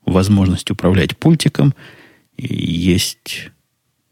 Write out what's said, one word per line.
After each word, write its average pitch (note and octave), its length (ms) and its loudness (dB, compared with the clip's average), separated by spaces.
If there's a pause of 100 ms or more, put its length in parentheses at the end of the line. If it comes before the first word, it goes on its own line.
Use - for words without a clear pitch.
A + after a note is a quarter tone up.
возможность F#2+ 640 2
управлять F#2 480 0
пультиком, D3 560 2 (640)
и - 160 -10
есть - 960 -4 (640)